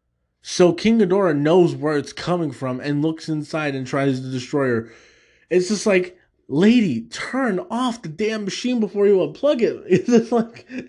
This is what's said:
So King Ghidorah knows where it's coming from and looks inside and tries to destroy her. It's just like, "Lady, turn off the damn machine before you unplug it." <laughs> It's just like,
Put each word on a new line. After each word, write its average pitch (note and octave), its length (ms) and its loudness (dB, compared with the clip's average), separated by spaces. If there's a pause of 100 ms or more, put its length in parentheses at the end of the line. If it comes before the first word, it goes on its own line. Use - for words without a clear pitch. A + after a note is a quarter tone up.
(420)
So F3 300 2
King A3+ 260 2
Ghidorah F#3 380 2
knows D#3 380 4
where D3 240 -2
it's - 140 -8
coming E3 380 -4
from B2+ 300 -8
and D3 220 -2
looks D#3+ 260 -4
inside D3+ 460 -4
and C3 120 -6
tries C#3 340 0
to C3 100 -10
destroy C3 380 -2
her. A2+ 240 -2 (580)
It's F3+ 180 2
just G#3+ 180 -2
like, F#3 320 0 (300)
"Lady, F3+ 540 4
turn A#3 580 -6 (100)
off A#3 320 -6
the F3 60 -12
damn G#3+ 360 -4
machine A#3+ 360 -4
before G3+ 260 0
you G#3 100 6
unplug A#3 440 0
it." D3+ 240 -2
<laughs> - 20 -18
It's - 200 2
just A#3 260 4
like, - 340 -4 (220)